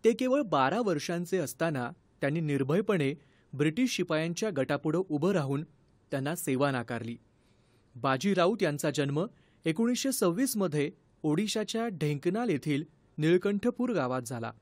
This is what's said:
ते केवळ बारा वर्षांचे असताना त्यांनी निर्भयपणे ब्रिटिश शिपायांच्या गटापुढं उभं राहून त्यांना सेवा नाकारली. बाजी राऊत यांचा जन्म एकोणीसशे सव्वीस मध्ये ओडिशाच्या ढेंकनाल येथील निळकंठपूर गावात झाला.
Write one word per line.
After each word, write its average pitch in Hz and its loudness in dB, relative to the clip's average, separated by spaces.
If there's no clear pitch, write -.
ते 226 6
केवळ 254 2
बारा 160 2
वर्षांचे 175 -2
असताना 147 -2
त्यांनी 147 0
निर्भयपणे 147 2
ब्रिटिश 156 2
शिपायांच्या 170 -2
गटापुढं 151 0
उभं 151 0
राहून 143 -2
त्यांना 143 -4
सेवा 139 0
नाकारली. 117 -4
बाजी 131 2
राऊत 180 4
यांचा 147 0
जन्म 143 0
एकोणीसशे 233 0
सव्वीस 220 0
मध्ये 156 0
ओडिशाच्या 214 0
ढेंकनाल 175 -2
येथील 147 0
निळकंठपूर 202 2
गावात 127 0
झाला. 117 -8